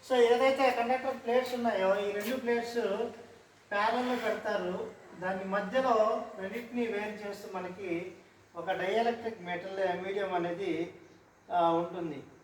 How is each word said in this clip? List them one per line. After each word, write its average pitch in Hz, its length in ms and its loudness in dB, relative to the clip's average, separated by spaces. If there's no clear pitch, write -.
So 254 60 0
ఏదైతే 262 340 6
కండక్టర్ 254 460 0
ప్లేట్స్ 247 340 2
ఉన్నాయో 202 300 2
ఈ - 20 0
రెండు 240 260 -2
ప్లేట్స్ 233 340 0
ప్యారలల్‌లో 240 460 2
పెడతారు. 196 480 -2
దాని 190 320 -4
మధ్యలో 226 400 2
రెండింటిని 233 440 -6
వేరు 208 280 -4
చేస్తూ 202 240 -10
మనకి 180 360 -8
ఒక - 80 -6
డైఎలక్ట్రిక్ 220 680 0
మెటల్ 190 320 -6
మీడియం 196 360 -2
అనేది, 175 340 -2
ఆ, 175 40 4
ఉంటుంది. 170 380 -6